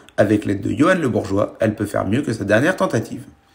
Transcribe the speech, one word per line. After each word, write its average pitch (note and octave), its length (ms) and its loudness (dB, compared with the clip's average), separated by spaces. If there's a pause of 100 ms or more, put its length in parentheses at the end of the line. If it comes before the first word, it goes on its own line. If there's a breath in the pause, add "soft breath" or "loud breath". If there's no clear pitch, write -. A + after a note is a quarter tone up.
(180 loud breath)
avec G#2 280 2
l'aide G2+ 160 -2
de G#2 100 -4
Johan D3+ 240 2
Le D#3 120 -2
Bourgeois, G2+ 520 -2
elle G#2+ 160 0
peut G#2 100 -4
faire G2+ 220 -4
mieux A#2+ 160 0
que A#2+ 100 -4
sa G#2+ 120 -6
dernière C3 300 2
tentative. - 480 -2 (320 soft breath)